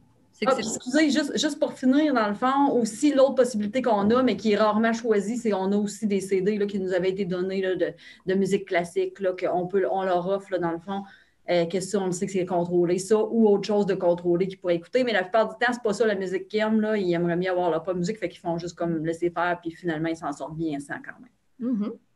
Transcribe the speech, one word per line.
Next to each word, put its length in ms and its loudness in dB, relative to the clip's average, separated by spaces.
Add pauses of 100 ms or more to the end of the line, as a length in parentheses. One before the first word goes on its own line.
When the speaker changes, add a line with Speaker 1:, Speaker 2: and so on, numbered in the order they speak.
(320)
Speaker 1:
C'est 120 -8
que 60 2
Speaker 2:
Ah, 60 4
Speaker 1:
c'est 100 -6
Speaker 2:
excusez, 440 0
juste, 280 0
juste 200 -2
pour 140 0
finir, 400 2
dans 160 2
le 60 -2
fond, 380 2
aussi 420 2
l'autre 220 6
possibilité 440 0
qu'on 300 2
a, 120 4
mais 140 2
qui 160 0
est 40 4
rarement 360 2
choisie, 440 0
c'est 180 0
on 180 -2
a 40 2
aussi 300 -2
des 140 2
C 220 0
D 160 0
là, 80 0
qui 140 -4
nous 120 -4
avaient 180 0
été 140 -2
donnés 380 -4
là, 140 0
de, 180 -2 (320)
de 80 0
musique 320 0
classique, 540 -2
là, 120 0
qu'on 360 -2
peut, 220 0
on 120 -2
leur 240 0
offre, 240 -4
là, 80 -2
dans 140 -2
le 80 -6
fond, 240 -8 (440)
euh, 180 2
que 140 -4
ça, 180 -4
on 80 -2
le 60 -2
sait 140 -4
que 60 -8
c'est 120 0
contrôlé, 540 2
ça, 200 2
ou 300 4
autre 180 4
chose 200 2
de 80 0
contrôlé 540 2
qu'ils 100 -12
pourraient 180 0
écouter. 280 -2
Mais 80 -2
la 100 2
plupart 260 2
du 160 -4
temps, 80 2
c'est 100 -8
pas 120 0
ça 120 2
la 100 2
musique 320 -4
qu'ils 120 -2
aiment, 200 2
là. 160 0
Ils 160 0
aimeraient 240 2
mieux 140 0
avoir 200 2
leur 120 0
propre 160 -4
musique, 200 -2
fait 100 -4
qu'ils 120 -12
font 180 -4
juste 180 -10
comme 300 -2
laisser 240 -2
faire, 320 -2
puis 80 -6
finalement, 380 -4
ils 80 -4
s'en 160 -8
sortent 240 -10
bien 240 -4
sans 160 -12
quand 240 -18
même. 520 -10
Speaker 1:
Mm-hmm. 200 -2 (240)